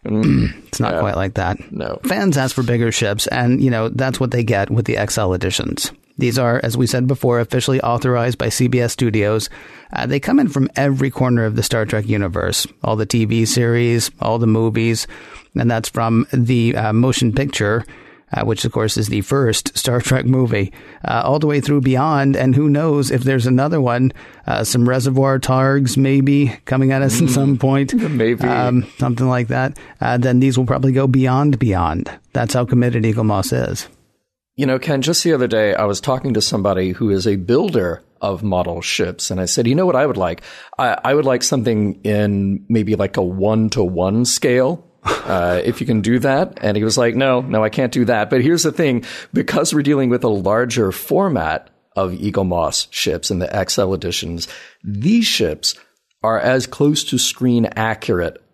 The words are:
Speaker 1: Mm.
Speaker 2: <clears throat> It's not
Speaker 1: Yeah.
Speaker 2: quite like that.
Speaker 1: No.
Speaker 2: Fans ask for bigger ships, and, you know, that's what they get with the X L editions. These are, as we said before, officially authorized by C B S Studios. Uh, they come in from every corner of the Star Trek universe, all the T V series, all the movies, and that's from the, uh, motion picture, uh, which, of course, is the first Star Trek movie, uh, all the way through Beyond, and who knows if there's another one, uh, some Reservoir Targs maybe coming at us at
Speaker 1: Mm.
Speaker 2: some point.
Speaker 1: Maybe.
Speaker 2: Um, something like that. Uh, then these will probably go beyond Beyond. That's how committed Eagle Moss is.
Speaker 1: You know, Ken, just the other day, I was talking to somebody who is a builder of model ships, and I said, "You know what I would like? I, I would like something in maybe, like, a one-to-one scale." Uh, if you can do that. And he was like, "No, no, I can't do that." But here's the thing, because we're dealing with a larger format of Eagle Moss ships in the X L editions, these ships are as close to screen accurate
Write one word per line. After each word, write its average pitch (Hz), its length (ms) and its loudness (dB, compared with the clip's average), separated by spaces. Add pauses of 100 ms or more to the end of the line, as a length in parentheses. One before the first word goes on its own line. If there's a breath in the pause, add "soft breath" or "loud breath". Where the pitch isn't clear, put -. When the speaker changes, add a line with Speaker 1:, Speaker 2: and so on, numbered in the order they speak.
Speaker 1:
Mm. 110 520 2
Speaker 2:
<clears throat> - 100 -20
It's - 120 -8
not 110 140 0
Speaker 1:
Yeah. 80 60 -2
Speaker 2:
quite 101 160 -2
like 95 180 -4
that. 90 380 -4
Speaker 1:
No. - 320 -8
Speaker 2:
Fans 202 320 0
ask 131 180 -2
for 131 80 -2
bigger 117 300 0
ships, 110 360 -2
and, 123 320 0
you 135 100 4
know, 113 180 -2
that's 127 320 -2
what 127 100 0
they 120 140 0
get 101 260 0
with 113 140 0
the 113 120 -2
X 104 220 -2
L 95 140 0
editions. - 580 -4 (280)
These 123 200 0
are, 120 240 0
as 120 140 -2
we 127 100 2
said 127 220 0
before, 127 320 0
officially 131 400 0
authorized 120 580 0
by 117 120 -2
C 123 180 0
B 123 120 2
S 120 120 0
Studios. 107 580 0 (420 loud breath)
Uh, 123 140 -6
they 139 140 0
come 262 180 2
in 254 100 2
from 135 280 0
every 135 340 0
corner 123 360 0
of 110 100 -2
the 117 80 -2
Star 110 200 0
Trek 107 220 -2
universe, 95 580 -2 (200)
all 110 100 0
the 107 120 -2
T 113 180 2
V 113 200 0
series, 117 680 0 (100)
all 110 180 -2
the 117 80 2
movies, 113 640 0 (480 loud breath)
and 120 120 0
that's 113 200 -2
from 117 440 0
the, 120 440 2
uh, 110 160 0
motion 120 400 2
picture, 117 520 -2 (460 loud breath)
uh, 107 140 -2
which, 110 220 -2
of 117 60 -2
course, 110 260 -2
is 107 100 -2
the 107 140 -2
first 131 560 -2
Star 123 240 0
Trek 127 240 0
movie, 120 440 0 (320 loud breath)
uh, 120 220 -2
all 143 140 2
the 156 80 0
way 147 160 2
through 143 180 2
Beyond, 139 560 2
and 131 180 2
who 147 140 4
knows 143 420 2
if 123 120 0
there's 127 240 2
another 139 340 2
one, 123 320 2 (340 loud breath)
uh, 110 180 -2
some 120 220 2
Reservoir 135 520 2
Targs 135 580 2
maybe 135 580 4 (120)
coming 135 260 2
at 135 80 0
us 135 220 2
at 151 60 4
Speaker 1:
Mm. - 20 2
Speaker 2:
some 139 260 2
point. 135 380 0
Speaker 1:
Maybe. 127 500 0
Speaker 2:
Um, 123 420 2 (120)
something 127 280 0
like 123 220 0
that. 127 300 -2 (200 loud breath)
Uh, 120 200 0
then 123 220 4
these 131 180 2
will 127 80 0
probably 131 260 2
go 135 140 2
beyond 131 520 2
Beyond. 90 520 0 (240)
That's 120 180 -2
how 123 140 0
committed 120 400 2
Eagle 110 180 0
Moss 101 260 0
is. - 380 -4 (680)
Speaker 1:
You 139 100 -2
know, 131 120 0
Ken, 135 220 -2
just 151 240 -2
the 170 80 2
other 127 140 2
day, 107 280 2
I 107 100 0
was 101 160 0
talking 131 340 -2
to 107 80 0
somebody 92 480 0
who 104 180 -2
is 98 180 0
a 101 100 2
builder 95 640 0 (180)
of 98 220 -4
model 87 400 -2
ships, - 480 -4
and 92 100 -4
I 90 60 -2
said, 117 200 0
"You 131 80 2
know 185 120 2
what 170 100 2
I 139 80 2
would 135 140 0
like? 90 240 -4 (360 loud breath)
I, 120 240 0
I 131 120 0
would 151 100 2
like 127 200 0
something 107 600 0
in 101 640 0
maybe, 107 260 2
like, 101 220 -2
a 104 60 0
one-to-one 98 1040 0
scale." 127 580 0 (200)
Uh, 90 600 -2
if 117 160 -2
you - 60 -6
can 113 160 0
do 117 160 2
that. 139 420 0
And 104 160 0
he 104 60 0
was 110 160 0
like, 117 160 2
"No, 127 260 2
no, 117 220 0
I 107 60 2
can't 123 240 -2
do 123 140 2
that." 107 240 0
But 131 120 2
here's 165 220 2
the 151 80 0
thing, 131 320 0 (280 loud breath)
because 165 400 0
we're 151 100 0
dealing 139 280 2
with 123 140 0
a 123 40 2
larger 107 640 0
format 120 800 -2 (240)
of 95 180 -2
Eagle 98 320 -2
Moss 85 460 -2
ships - 400 -4
in 95 80 -2
the - 160 -4
X 98 240 -2
L 95 160 0
editions, 85 540 -6 (340 loud breath)
these 156 420 0
ships - 520 -2 (460 soft breath)
are 110 160 0
as 127 280 0
close 147 380 0
to - 120 -4
screen 120 500 0 (100)
accurate 110 640 -2 (120)